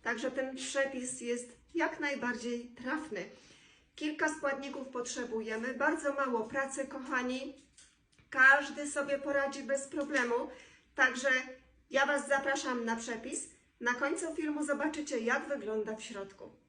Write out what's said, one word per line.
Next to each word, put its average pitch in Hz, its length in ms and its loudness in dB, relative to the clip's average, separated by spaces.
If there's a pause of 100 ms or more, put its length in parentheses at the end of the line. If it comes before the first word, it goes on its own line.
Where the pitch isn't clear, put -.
także 240 280 0
ten 262 240 -2
przepis 269 640 -2
jest 240 260 -2 (280)
jak 320 240 0
najbardziej 240 720 -2 (120)
trafny. 254 420 -4 (720)
Kilka 302 340 0
składników 277 580 -4
potrzebujemy, 226 880 -4
bardzo 285 400 2
mało 254 260 0
pracy, 269 480 -2
kochani. 262 680 -4 (760)
Każdy 285 580 8
sobie 277 300 0
poradzi 277 460 0
bez 269 240 -2
problemu, 262 480 0 (600)
także 254 340 4 (600)
ja 269 140 6
Was 277 220 0
zapraszam 269 580 2
na 226 100 2
przepis. - 520 -6 (340)
Na 240 120 2
końcu 311 420 0
filmu 302 280 -2
zobaczycie, 294 560 0
jak 240 280 2
wygląda 220 480 -2
w 214 80 -12
środku. 196 400 -10 (260)